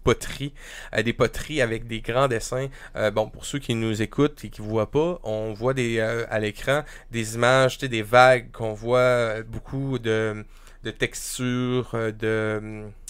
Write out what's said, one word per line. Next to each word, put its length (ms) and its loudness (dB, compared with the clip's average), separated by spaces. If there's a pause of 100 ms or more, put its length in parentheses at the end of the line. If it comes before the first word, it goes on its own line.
poterie. 500 0 (400)
Euh, 80 4
des 120 0
poteries 460 0
avec 280 -2
des 120 -4
grands 280 2
dessins. 400 -4 (260)
Euh, 160 2
bon, 180 0
pour 180 -14
ceux 120 -4
qui 160 -2
nous 280 0
écoutent 420 0
et 60 -12
qui 100 -14
voient 320 -2
pas, 320 0
on 280 -4
voit 220 -2
des, 240 0
euh, 320 0
à 80 0
l'écran 460 0 (260)
des 240 -4
images, 440 4
tu 80 -4
sais, 20 -4
des 140 0
vagues 500 8
qu'on 200 -4
voit, 280 2
euh, 420 2
beaucoup 560 -6
de, 460 -2 (400)
de 80 -6
textures, 1000 -2
euh, 180 -2
de, 720 -4 (260)